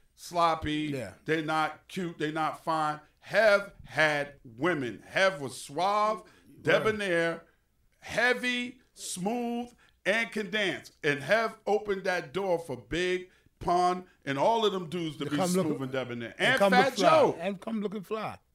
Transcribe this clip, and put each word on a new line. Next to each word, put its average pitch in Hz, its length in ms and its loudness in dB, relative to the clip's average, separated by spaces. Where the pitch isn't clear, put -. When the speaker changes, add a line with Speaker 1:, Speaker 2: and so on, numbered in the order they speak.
Speaker 1:
sloppy, 156 800 0
Speaker 2:
Yeah. 113 180 -8
Speaker 1:
they 160 160 0
not 156 460 -2
cute, 170 300 -8
they 151 140 -4
not 156 320 -4
fine. 151 360 -2
Hev 202 520 2
had 147 480 0
women. 135 500 -2
Hev 185 340 2
was 120 180 -8
suave, 208 580 0
Speaker 2:
Right. - 460 -20
Speaker 1:
debonair, 175 800 0
heavy, 247 800 -2
smooth, 240 720 -4
and 220 260 0
can 208 180 -4
dance. 185 420 -2
And 143 180 0
Hev 214 320 0
opened 202 380 -2
that 170 280 -2
door 185 260 -2
for 127 180 -8
Big 180 520 -4
Pun 190 460 2
and 139 140 -2
all 214 260 2
of 190 80 4
them 180 160 -6
dudes 160 280 -6
to 143 80 -4
Speaker 2:
To 143 60 -4
Speaker 1:
be 147 60 0
Speaker 2:
come 180 120 2
Speaker 1:
smooth 180 180 2
Speaker 2:
look, 143 140 -2
Speaker 1:
and 131 100 -6
debonair. 123 480 -6
Speaker 2:
and 190 100 2
Speaker 1:
And 262 100 2
Speaker 2:
come 196 120 6
Speaker 1:
Fat 254 140 6
Speaker 2:
look 262 100 0
fly. 202 140 6
Speaker 1:
Joe. 254 300 6
Speaker 2:
And 185 220 -4
come 226 200 -4
looking 202 200 -6
fly. 180 360 -8